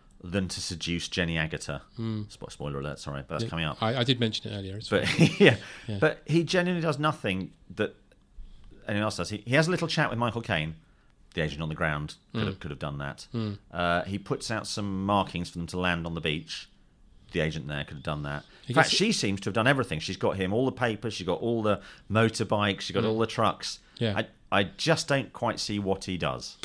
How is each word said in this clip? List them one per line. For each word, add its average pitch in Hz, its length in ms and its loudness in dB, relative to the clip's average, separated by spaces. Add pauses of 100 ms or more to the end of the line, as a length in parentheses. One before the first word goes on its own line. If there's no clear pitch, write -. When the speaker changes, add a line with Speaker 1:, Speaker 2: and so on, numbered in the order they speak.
(240)
Speaker 1:
than 92 240 0
to - 120 -6
seduce 85 480 -2
Jenny 85 280 0
Agutter. 78 440 -2 (160)
Speaker 2:
Hmm. 113 260 -4
Speaker 1:
Spo-, - 300 -12
spoiler 71 280 -6
alert, 71 200 -6
sorry, 71 260 -6
but - 80 -14
that's 92 100 -2
Speaker 2:
Yeah, 110 60 -6
Speaker 1:
coming 82 140 -2
up. 73 180 -4
Speaker 2:
I, 113 180 0
I 120 40 2
did 117 160 0
mention 110 320 -2
it 104 40 -6
earlier. 98 200 -8
It's 107 120 -10
Speaker 1:
But, 104 200 4
<laughs> - 0 -
Speaker 2:
fine. - 300 6
Speaker 1:
yeah, 147 180 10 (320)
Speaker 2:
Yeah. 104 120 -2
Speaker 1:
but - 260 2
he 165 180 4
genuinely 175 380 2
does 151 160 0
nothing 104 540 0 (240)
that - 200 0 (920)
anyone 107 180 0
else 107 120 -2
does. 87 140 -2
He, 104 80 -4
he 120 160 -2
has 156 120 6
a 175 40 0
little 170 180 0
chat 139 220 2
with 110 100 -4
Michael 117 220 0
Caine, 80 320 0 (600)
the 85 80 0
agent 73 200 -2
on 80 60 -2
the 78 60 -4
ground, 76 420 -2 (160)
could - 100 -2
Speaker 2:
Hmm. - 40 0
Speaker 1:
have, - 140 -6
could 78 100 -8
have 69 100 -8
done 71 180 -6
that. 71 340 -8
Speaker 2:
Hmm. 110 200 -4 (200)
Speaker 1:
Uh, 87 300 2
he 95 160 -4
puts - 320 -4
out 110 180 -4
some 98 380 -4
markings 95 440 2
for - 80 -8
them 85 100 -6
to 90 100 -6
land 87 280 0
on 82 80 -4
the 82 60 -4
beach, 80 480 -4 (640)
the 85 80 2
agent 78 280 -2
there 71 160 -4
could - 100 -12
have 69 80 -12
done 76 220 -4
that. 71 200 -6 (220)
Speaker 2:
He 123 60 -6
Speaker 1:
In - 20 -2
fact, 156 160 4
Speaker 2:
gets - 80 2
Speaker 1:
she 214 140 4
seems 98 280 0
to - 80 -6
have 95 60 -4
done 113 120 4
everything. 127 320 2
She's 90 180 -4
got 90 200 0
him 95 160 0
all 120 140 2
the 127 60 0
papers, 113 420 -2
she's 90 120 -6
got 87 140 0
all 117 220 0
the 104 180 2 (300)
motorbikes, 104 720 4
she's 87 120 -8
got 95 100 4
Speaker 2:
Mm. 107 40 4
Speaker 1:
all 110 100 2
the 113 80 4
trucks. - 540 0 (180)
Speaker 2:
Yeah. 110 180 0
Speaker 1:
I, 98 100 0 (340)
I 101 40 4
just 156 440 0
don't 139 240 0
quite - 280 -2
see 104 180 -2
what 95 260 0
he 92 120 -2
does. 69 480 -4